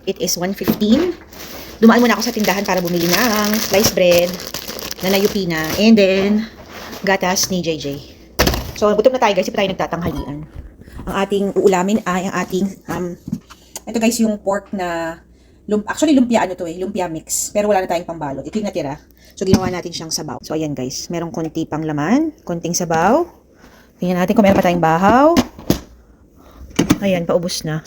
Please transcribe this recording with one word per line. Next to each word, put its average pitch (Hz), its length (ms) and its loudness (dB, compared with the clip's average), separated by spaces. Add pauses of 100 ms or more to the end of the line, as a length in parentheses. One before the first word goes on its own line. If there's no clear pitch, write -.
It - 160 -4
is 180 160 -2
one 180 160 -2
fifteen. 220 640 0 (640)
Dumaan 226 240 6
muna 233 80 4
ako 214 160 -2
sa 226 80 -4
tindahan 202 240 0
para 185 240 0
bumili 170 240 0
ng 208 480 2
sliced 220 400 0
bread 175 320 4 (720)
na 190 160 0
nayupi 196 320 0
na. 160 160 -2 (160)
And 220 160 8
then, 202 480 4 (560)
gatas 190 480 0
ni 180 160 -4
J 160 160 -4
J. 143 60 -10 (880)
So, 208 160 2
gutom 254 240 4
na 254 80 -4
tayo, 208 80 2
guys. 185 160 0
Hindi - 80 -6
pa 214 80 0
tayo 190 80 -2
nagtatanghalian. 160 640 -4 (720)
Ang 185 80 -6
ating 196 280 0 (120)
uulamin 190 480 2
ay 185 240 -2
ang - 80 -4
ating... 185 320 -2 (240)
Um, 175 240 -6 (720)
ito, 220 80 -6
guys, 226 240 0
yung 214 240 2
pork 196 320 -2
na, 170 400 -4 (480)
lum-, 208 240 -2
actually, 311 240 0
lumpia, 233 320 4
ano 185 80 -4
to, 180 160 -8
eh, 170 80 -8
lumpia 185 320 -4
mix. - 400 -6
Pero 208 240 0
wala 190 80 4
na 185 80 -4
tayong 175 160 -2
pambalot. 143 400 -8
Ito 214 160 -4
yung 202 80 -4
natira. 147 320 -6 (320)
So, 190 160 -4
ginawa 185 240 2
natin 175 240 -8
siyang 160 160 -8
sabaw. 156 320 -8
So, - 80 -10
ayan, 156 240 -4
guys. 127 320 -8
Merong 170 240 -6
konti 160 320 -4
pang 156 160 -4
laman. 165 640 -2
Konting 170 320 -4
sabaw. 180 480 2 (720)
Tingnan 180 240 -2
natin 185 160 2
kung 214 80 8
meron 196 160 6
pa 185 80 2
tayong 175 160 2
bahaw. 208 480 6 (1700)
Ayan, 185 240 0
paubos 175 400 -2
na. 156 220 -4